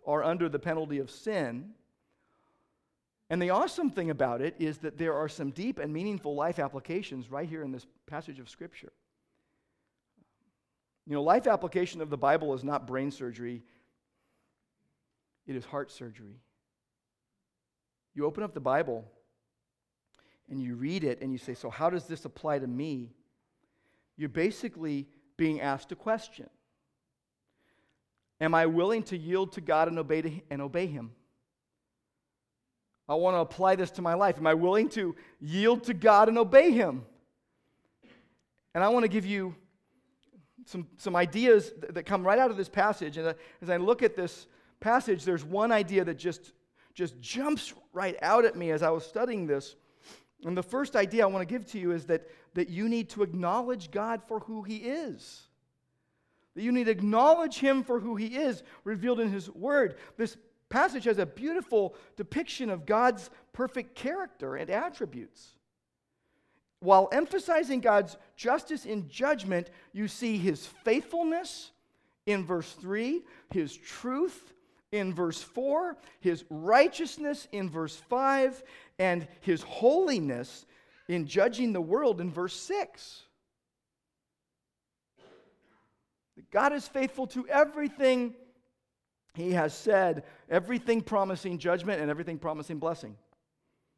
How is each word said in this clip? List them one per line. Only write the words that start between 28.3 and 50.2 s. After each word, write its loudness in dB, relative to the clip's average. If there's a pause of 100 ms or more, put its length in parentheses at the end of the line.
Am 0
I 6
willing 2
to -8
yield -4
to -12
God 2
and -4
obey 0
to, -6
and -6
obey -4
Him? -10 (1900)
I 0
want 4
to 4
apply 2
this -2
to -10
my 0
life. 4
Am 0
I 8
willing 4
to -4 (240)
yield 2
to -2
God 8
and 2
obey 8
Him? 2 (1700)
And 2
I 6
want 4
to 4
give 0
you -2 (1080)
some, -10 (100)
some -4
ideas 6
th-, -12
that -6
come 0
right 6
out 6
of -6
this -4
passage. 0
And, -2
uh, -2 (280)
as -8
I 2
look 2
at 4
this -6 (340)
passage, 2
there's -2
one 0
idea 4
that -2
just, -8 (400)
just -6
jumps -4 (200)
right -2
out 6
at 2
me -2
as 2
I 4
was 0
studying -4
this. -2 (680)